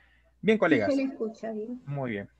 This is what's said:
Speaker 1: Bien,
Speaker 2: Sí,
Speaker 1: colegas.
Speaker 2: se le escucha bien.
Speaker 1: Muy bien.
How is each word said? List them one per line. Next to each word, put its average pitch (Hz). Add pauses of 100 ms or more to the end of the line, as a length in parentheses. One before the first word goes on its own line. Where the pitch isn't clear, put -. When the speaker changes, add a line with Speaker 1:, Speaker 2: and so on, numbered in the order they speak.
(420)
Speaker 1:
Bien, 214
Speaker 2:
Sí, 208
Speaker 1:
colegas. 180
Speaker 2:
se 269
le 269
escucha 226
bien. 233
Speaker 1:
Muy 139
bien. 98 (100)